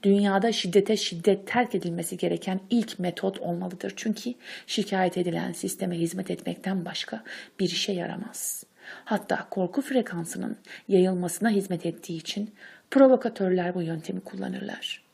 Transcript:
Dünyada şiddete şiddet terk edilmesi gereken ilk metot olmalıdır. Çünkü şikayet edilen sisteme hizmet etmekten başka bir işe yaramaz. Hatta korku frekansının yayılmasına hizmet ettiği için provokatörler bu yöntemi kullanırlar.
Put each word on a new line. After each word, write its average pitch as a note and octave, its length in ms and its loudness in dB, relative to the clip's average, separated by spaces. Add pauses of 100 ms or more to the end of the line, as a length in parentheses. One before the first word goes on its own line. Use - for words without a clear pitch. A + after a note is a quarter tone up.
Dünyada G3+ 480 6
şiddete G#3 460 4
şiddet F#3+ 500 2
terk A#3+ 280 0
edilmesi F3 420 -4
gereken F3+ 420 -2 (100)
ilk - 300 0
metot F3+ 400 -2
olmalıdır. F3+ 560 -6
Çünkü A3+ 380 -4 (340)
şikayet F#3+ 500 0
edilen F3 340 -2
sisteme F#3 460 -4
hizmet F3+ 340 -2
etmekten F3+ 540 -4
başka - 380 -8 (360)
bir F3+ 100 2
işe F3 220 -2
yaramaz. F3+ 720 -6 (420)
Hatta - 440 -2
korku F#3 320 -2
frekansının F#3 760 -4 (300)
yayılmasına F#3 640 4
hizmet F#3+ 360 0
ettiği E3 320 -6
için G3+ 360 -6 (380)
provokatörler G#3+ 840 6
bu F#3 60 -2
yöntemi E3 380 -4
kullanırlar. - 840 -8 (100)